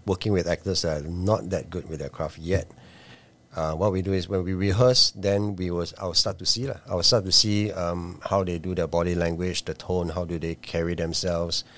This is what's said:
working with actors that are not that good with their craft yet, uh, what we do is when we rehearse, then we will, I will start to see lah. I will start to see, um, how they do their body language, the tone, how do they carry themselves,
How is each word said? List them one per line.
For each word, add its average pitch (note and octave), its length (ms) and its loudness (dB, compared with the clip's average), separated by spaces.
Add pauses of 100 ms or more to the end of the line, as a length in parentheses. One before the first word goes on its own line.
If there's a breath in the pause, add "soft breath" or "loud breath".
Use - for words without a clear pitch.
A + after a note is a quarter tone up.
working G2+ 260 0
with F2 160 2
actors F2 360 0
that D#2 200 -2
are D2+ 40 -8
not F2+ 420 0
that D#2+ 200 -4
good F2 200 -8
with D#2+ 100 -8
their C#2+ 100 -6
craft - 280 -8
yet, E2+ 320 -2 (840 loud breath)
uh, D#2+ 180 -2
what F#2+ 180 2
we F#2+ 100 0
do F#2+ 120 0
is F2 160 -2
when F#2+ 160 0
we F#2+ 80 -2
rehearse, G2+ 640 4
then G2+ 420 2
we F2+ 120 -2
will, F2 160 0 (140)
I G2 60 -6
will F2 80 -4
start F#2+ 260 2
to F2+ 60 -8
see A#2+ 220 0
lah. C3 100 -6 (120)
I F#2+ 60 -2
will F2 80 2
start A2 220 6
to F#2 60 -4
see, G#2 420 4
um, F2 500 -4
how G2 220 2
they F2 120 -2
do F2+ 160 -4
their E2+ 140 0
body F2 280 2
language, E2+ 500 -2
the D#2+ 80 -4
tone, F2 360 -2
how E2+ 140 -4
do E2+ 160 -4
they E2 160 -4
carry E2+ 400 -2
themselves, E2+ 680 -2 (120 loud breath)